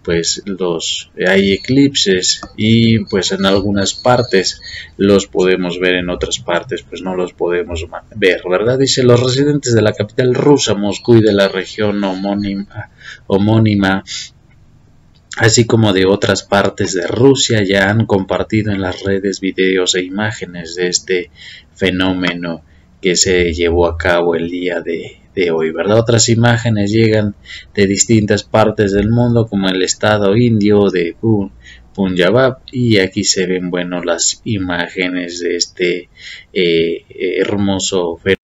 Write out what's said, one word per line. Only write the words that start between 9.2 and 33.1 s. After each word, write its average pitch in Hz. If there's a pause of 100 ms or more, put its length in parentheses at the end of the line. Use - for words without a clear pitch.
residentes 131
de 110
la 107
capital 123
rusa, 135
Moscú, 101
y 113
de 107
la 98
región 101
homónima, 101 (380)
homónima, 101 (1300)
así 113
como 113
de 92
otras 101
partes 98
de 87
Rusia, 120
ya 98
han 113
compartido 101
en 98
las 92
redes 98
videos 92
e 92
imágenes 92
de 90
este 90 (460)
fenómeno 90 (360)
que 90
se 90
llevó 85
a 82
cabo 87
el 85
día 87
de, 82 (160)
de 87
hoy", 80
¿verdad? 92
Otras 117
imágenes 117
llegan 107 (380)
de 101
distintas 104
partes 107
del 101
mundo, 117
como 98
el 92
estado 101
indio 104
de 87
Pun-, 107 (420)
Punjab, 95 (160)
y 120
aquí 95